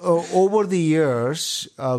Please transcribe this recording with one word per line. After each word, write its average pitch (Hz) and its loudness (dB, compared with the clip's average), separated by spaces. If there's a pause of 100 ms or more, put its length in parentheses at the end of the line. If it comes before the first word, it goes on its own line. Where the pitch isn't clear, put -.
o-, 170 0
over 196 2
the 185 0
years, 156 0 (100)
uh, 127 -2